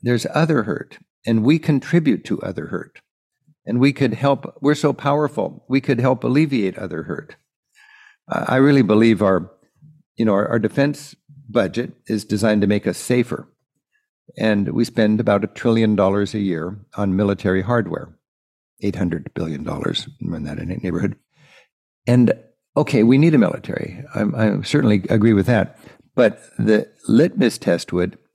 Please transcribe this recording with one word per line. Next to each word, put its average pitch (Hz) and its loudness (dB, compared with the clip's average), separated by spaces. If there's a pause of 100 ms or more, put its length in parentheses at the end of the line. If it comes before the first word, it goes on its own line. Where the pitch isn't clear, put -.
there's 120 -2
other 151 0
hurt - -8 (280)
and 113 0
we 151 2
contribute 151 0
to - -6
other - -10
hurt. - -12 (640)
And 117 -2
we 135 4
could 135 0
help, 139 -2
we're 147 2
so 143 0
powerful, 143 -4
we 131 0
could 127 -2
help 127 0
alleviate 123 0
other 82 -8
hurt. - -10 (920)
I, - -4
I - 0
really 139 4
believe 107 4
our, 95 0 (680)
you 113 0
know, 107 2
our, 101 0
our 117 -2
defense 139 -2 (340)
budget 110 -2 (140)
is 110 -4
designed 107 0
to 101 2
make 104 0
us 90 -2
safer. 120 -4 (880)
And 107 -2
we 120 0
spend 107 0
about 104 2
a 107 -2
trillion 113 0
dollars 98 0
a 107 -4
year 92 -4 (160)
on 98 -2
military 98 0
hardware, 92 -4 (640)
eight 101 -4
hundred 87 -4
billion 80 -6
dollars, - -6 (120)
run 82 -8
that 73 -10
in 82 -8
a - -8
neighborhood. 92 -4 (920)
And, 123 6 (420)
okay, 139 2
we 123 6
need 156 6
a 139 6
military. - -2 (120)
I, - -2
I 104 0
certainly 107 2
agree 113 4
with 98 4
that. 110 0 (360)
But 117 2 (160)
the 107 2 (160)
litmus 127 2
test - -2
would, 87 -2 (180)